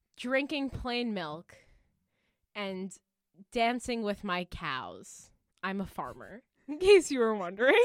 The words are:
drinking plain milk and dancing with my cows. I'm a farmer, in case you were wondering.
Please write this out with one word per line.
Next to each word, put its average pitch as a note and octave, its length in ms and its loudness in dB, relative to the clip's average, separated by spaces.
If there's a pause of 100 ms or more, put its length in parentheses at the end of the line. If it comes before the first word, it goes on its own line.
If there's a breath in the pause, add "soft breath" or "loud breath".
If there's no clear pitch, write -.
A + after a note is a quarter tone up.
(160)
drinking C4+ 540 -2
plain A#3+ 440 -4
milk E3 420 -8 (960)
and F#3+ 380 -6 (600)
dancing A#3 500 0
with G3+ 220 -4
my F3+ 200 -2
cows. - 840 -8 (320)
I'm F#3+ 180 -4
a F3+ 60 -4
farmer, C#3 560 -10 (260)
in D4+ 100 -8
case F#4 320 8
you C4 100 -2
were A3 140 2
wondering. G3+ 400 2 (100)